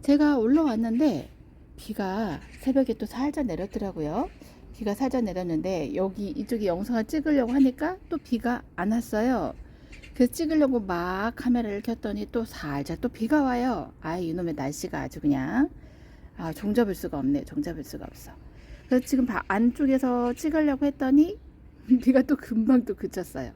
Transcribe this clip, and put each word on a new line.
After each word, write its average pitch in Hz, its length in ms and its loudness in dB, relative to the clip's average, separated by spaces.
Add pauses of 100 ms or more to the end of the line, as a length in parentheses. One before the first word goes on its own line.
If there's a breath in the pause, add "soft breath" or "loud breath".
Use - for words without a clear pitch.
제가 294 340 4
올라왔는데 233 920 2 (460)
비가 196 640 -4 (220)
새벽에 262 320 2
또 220 120 -6
살짝 277 420 -4
내렸더라고요. 185 800 -4 (440 loud breath)
비가 208 200 -4
살짝 254 320 -2
내렸는데 175 720 -2
여기 190 340 -2
이쪽에 214 380 -4
영상을 214 360 -2
찍으려고 285 480 0
하니까 277 460 2 (100)
또 330 100 -4
비가 240 460 -4 (140)
안 196 160 -2
왔어요. 226 600 0 (600 loud breath)
그래서 247 180 2
찍으려고 302 480 2
막 190 560 -2
카메라를 226 460 0
켰더니 208 500 -6
또 233 140 -2
살짝 147 560 -6
또 247 80 -2
비가 277 340 2
와요. 247 560 0
아, 165 180 -6
이놈의 170 360 -4
날씨가 147 480 -6
아주 139 180 -10
그냥, 156 500 2 (680 loud breath)
아, 165 160 -6
종잡을 208 420 0
수가 165 240 -8
없네. 143 240 0
종잡을 160 400 -6
수가 - 220 -12
없어. - 260 -16 (560 loud breath)
그래서 254 180 2
지금 254 200 2
바-, 220 220 -4
안쪽에서 247 840 2
찍으려고 294 520 0
했더니 285 520 4 (500)
<laughs> 247 160 6
비가 262 180 8
또 269 140 4
금방 240 500 4
또 196 100 -4
그쳤어요. 170 600 -8